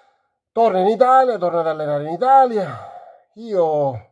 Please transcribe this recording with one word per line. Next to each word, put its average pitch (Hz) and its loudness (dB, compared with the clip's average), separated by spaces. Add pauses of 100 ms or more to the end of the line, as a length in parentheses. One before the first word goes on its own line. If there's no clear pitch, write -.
(520)
torna 220 2
in 185 2
Italia, 254 2
torna 170 -2
ad 160 -4
allenare 151 -4
in 156 -8
Italia. 220 2 (580)
Io 165 -2
a 113 -12 (120)